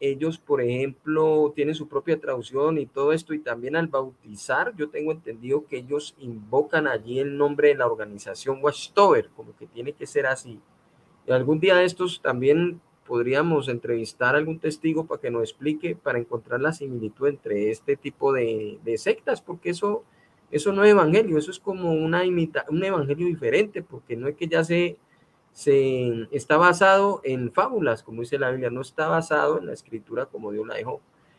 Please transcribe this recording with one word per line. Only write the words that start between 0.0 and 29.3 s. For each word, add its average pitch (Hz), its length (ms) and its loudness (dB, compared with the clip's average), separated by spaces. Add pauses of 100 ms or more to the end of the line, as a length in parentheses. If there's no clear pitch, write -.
ellos, 139 380 -2
por 143 240 0
ejemplo, 147 920 0
tienen 147 200 0
su 156 140 -10
propia 147 300 -2
traducción 139 600 -2
y 135 80 -4
todo 143 260 0
esto, 160 220 -4
y 151 40 -4
también 127 380 -6
al 165 120 0
bautizar, 135 880 -4
yo 151 120 -4
tengo 151 240 -4
entendido 135 540 -4
que 131 120 -8
ellos 143 400 -8
invocan 135 680 0
allí 120 320 -2
el 143 160 -4
nombre 147 320 4
de 143 60 6
la 131 120 0
organización 107 760 -6
Watchtower, 147 720 4
como 113 200 -20
que - 100 -20
tiene 123 260 -10
que 147 140 -14
ser 139 200 0
así. 127 320 -6 (680)
Y 123 60 0
algún 127 280 2
día 185 160 4
de 180 80 6
estos 180 360 -2
también 151 600 2 (260)
podríamos 131 640 0
entrevistar 120 680 -2
a 147 40 4
algún 160 200 -2
testigo 160 480 -2
para - 140 -6
que 127 100 -6
nos 117 120 -2
explique, 151 520 -6
para 131 240 -4
encontrar 120 420 -6
la 151 120 0
similitud 127 560 -6
entre 107 420 -2
este 139 260 -2
tipo 139 360 -2
de, 110 520 -2
de 113 140 -2
sectas, 226 420 -2
porque 175 300 -8
eso, 208 340 -4 (460)
eso 196 220 0
no 196 120 2
es 214 60 10
evangelio, 180 480 6
eso 151 120 -2
es - 100 -14
como 185 320 -2
una 160 320 0
imita-, 165 440 0
un 156 140 0
evangelio 165 440 -2
diferente, 165 560 0
porque 123 340 -12
no 123 120 -6
es 151 80 -6
que 170 120 -6
ya 165 160 2
se, 170 320 0 (560)
se, 127 800 2
está 143 260 0
basado 190 680 6
en 127 280 -2
fábulas, 190 500 0
como 113 200 -10
dice 123 160 -4
la 131 120 0
Biblia, 127 200 -4
no 123 100 -6
está 156 280 -4
basado 160 500 0